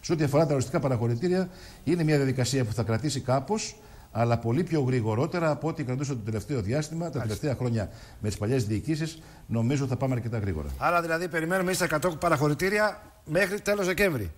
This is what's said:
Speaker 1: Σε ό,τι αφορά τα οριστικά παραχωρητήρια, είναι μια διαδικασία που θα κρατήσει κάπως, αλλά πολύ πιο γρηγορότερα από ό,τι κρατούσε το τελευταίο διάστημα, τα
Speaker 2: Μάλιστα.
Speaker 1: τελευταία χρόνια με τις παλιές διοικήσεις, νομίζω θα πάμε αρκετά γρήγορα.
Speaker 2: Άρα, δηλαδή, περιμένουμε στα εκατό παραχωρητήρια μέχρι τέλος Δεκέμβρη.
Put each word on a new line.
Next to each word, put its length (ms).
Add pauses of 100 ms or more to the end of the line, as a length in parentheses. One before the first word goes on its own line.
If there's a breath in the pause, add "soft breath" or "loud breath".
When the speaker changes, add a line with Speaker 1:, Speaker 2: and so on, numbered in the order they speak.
Speaker 1:
Σε 120
ό,τι 120
αφορά 220
τα 60
οριστικά 280
παραχωρητήρια, 680 (360 loud breath)
είναι 200
μια 120
διαδικασία 480
που 80
θα 100
κρατήσει 380
κάπως, 560 (360 loud breath)
αλλά 260
πολύ 240
πιο 180
γρηγορότερα 720
από 180
ό,τι 160
κρατούσε 280
το 120
τελευταίο 380
διάστημα, 360
τα 60
Speaker 2:
Μάλιστα. 180
Speaker 1:
τελευταία 320
χρόνια 360 (300 loud breath)
με 80
τις 100
παλιές 280
διοικήσεις, 560 (240 loud breath)
νομίζω 400
θα 100
πάμε 180
αρκετά 240
γρήγορα. 300 (100)
Speaker 2:
Άρα, 220
δηλαδή, 280
περιμένουμε 440
στα 120
εκατό 260
παραχωρητήρια 920 (220)
μέχρι 360
τέλος 260
Δεκέμβρη. 520